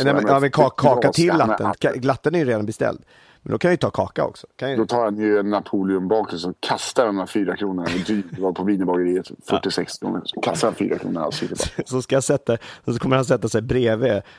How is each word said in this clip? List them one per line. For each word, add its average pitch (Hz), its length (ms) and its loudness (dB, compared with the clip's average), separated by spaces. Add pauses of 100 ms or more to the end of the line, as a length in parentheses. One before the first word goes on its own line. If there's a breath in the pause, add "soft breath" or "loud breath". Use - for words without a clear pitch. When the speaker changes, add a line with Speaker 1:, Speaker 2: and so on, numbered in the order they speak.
Speaker 1:
Nej, 143 100 4
men, 143 80 2
Speaker 2:
soja 135 120 4
Speaker 1:
ja, 139 60 4
men 139 100 2
ka-, 139 200 4
kaka 131 420 4
till 170 120 4
Speaker 2:
glas. 180 140 4 (100)
Speaker 1:
latten. 101 320 0
Ka-, 135 220 0
latten 127 320 0
är 175 40 2
ju 156 60 2
redan 110 220 0
beställd. - 380 -4 (380 soft breath)
Men 107 100 -6
då 110 60 0
kan 175 100 2
jag 180 40 4
ju 175 40 4
ta 107 140 0
kaka - 340 -2
också. - 220 -8 (100)
Kan 131 140 -6
ju 131 60 -2
Speaker 2:
Då 110 100 2
tar 120 180 0
han 107 120 0
ju 107 220 2
en 101 120 0
Napoleonbakelse 95 960 0
och 90 120 -6
kastar - 460 -2
de 101 120 -2
här 92 80 -4
fyra 90 300 -2
kronorna. 92 320 -4 (180)
Det 107 320 -4
var 92 140 0
på 92 120 -6
Wienerbageriet, 90 640 0 (200)
fyrtiosex 95 480 -2
kronor. 95 260 -6
Så - 160 -10
kastar - 280 0
han 101 60 -2
fyra 98 240 -2
kronor. 90 240 -4
Alltså, - 220 -4 (200)
Speaker 1:
<laughs> - 220 -6
Så 127 160 -4
ska - 140 -2
jag 135 80 2
sätta, 123 340 0 (260 loud breath)
så 120 140 -2
kommer 131 180 2
han 131 80 2
sätta 117 240 0
sig 107 140 0
bredvid 113 600 0 (160 loud breath)